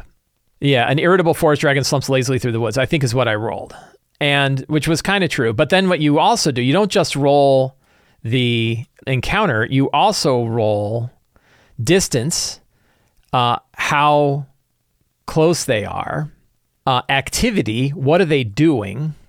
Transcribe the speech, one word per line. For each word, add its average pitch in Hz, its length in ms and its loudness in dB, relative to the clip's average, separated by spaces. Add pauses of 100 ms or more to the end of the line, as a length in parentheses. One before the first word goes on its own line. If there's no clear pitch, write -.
(600)
Yeah, 131 280 2
"An 139 100 0
irritable 170 340 2
forest 151 260 2
dragon 139 240 0
slumps 135 240 -2
lazily 131 320 0
through 120 140 -4
the 113 80 -2
woods," 113 160 -2
I 131 80 0
think 151 180 -2
is 113 100 0
what 127 140 0
I 107 80 0
rolled. 107 400 -6 (460)
And, 139 480 0
which 151 180 -2
was 160 140 0
kinda 190 260 0
true. 117 240 -2
But 120 180 0
then 190 200 2
what 175 100 0
you 147 180 2
also 175 360 2
do, 123 80 -2
you 127 100 2
don't 196 180 2
just 170 280 0
roll 139 580 4 (480)
the 117 640 0 (200)
encounter, 131 640 0
you 135 220 0
also 147 540 0
roll 110 640 -2 (720)
distance, 156 800 -2 (720)
uh, 120 240 0 (160)
how 147 720 0 (800)
close 160 400 0
they 107 180 -2
are, 95 480 -6 (560)
uh, 123 220 0
activity, 135 800 -2
what 151 320 2
are 185 40 2
they 147 200 0
doing, 131 680 -2 (160)